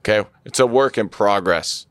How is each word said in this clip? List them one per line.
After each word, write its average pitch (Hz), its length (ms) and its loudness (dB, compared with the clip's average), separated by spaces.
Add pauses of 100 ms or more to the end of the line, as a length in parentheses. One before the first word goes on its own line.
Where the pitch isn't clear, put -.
Okay? 107 280 -2 (160)
It's - 160 -6
a 131 60 4
work 123 320 0
in 104 100 -2
progress 92 840 -2